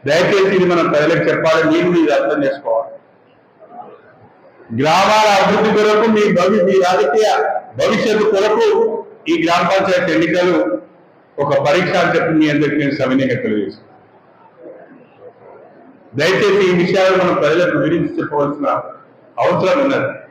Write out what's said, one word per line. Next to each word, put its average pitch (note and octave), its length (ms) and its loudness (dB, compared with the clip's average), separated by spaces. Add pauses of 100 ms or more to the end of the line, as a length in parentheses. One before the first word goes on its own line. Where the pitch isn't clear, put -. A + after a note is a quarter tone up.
దయచేసి F#3+ 500 2
ఇది F3+ 100 2
మనం E3+ 240 0
ప్రజలకు D3+ 400 0
చెప్పాలి, D#3+ 340 0
మీరు E3 240 2
కూడా F3 120 2
ఇది D3 140 2
అర్థం C#3+ 300 0
చేసుకోవాలి. - 540 -4 (1800)
గ్రామాల G3 640 2
అభివృద్ధి G#3+ 400 0
కొరకు G#3+ 260 2
మీ G#3 240 2
భవి-, F3+ 300 2
మీ G3 80 2
రాజకీయ F#3+ 680 2 (400)
భవిష్యత్తు G#3+ 460 0
కొరకు G#3+ 840 0 (240)
ఈ D#3+ 160 0
గ్రామ F3 220 0
పంచాయతీ F#3 460 0
ఎన్నికలు E3+ 680 0 (580)
ఒక C#3+ 280 0
పరీక్ష F3+ 280 0
అని E3+ 200 0
చెప్పి E3 140 0
మీ D#3 200 2
అందరికీ D3 260 0
నేను C#3+ 160 0
సవినయంగా C3 500 -2
తెలియజేస్తున్నాను. G#2 460 -6 (2250)
దయచేసి F#3+ 520 2
ఈ F3+ 60 2
విషయాలు F#3 480 2
మనం D#3 100 0
ప్రజలకు D#3 440 0
వివరించి D3+ 420 -2
చెప్పవలసిన C#3+ 480 -4 (720)
అవసరం E3 420 0
ఉన్నది. B2+ 380 -2 (120)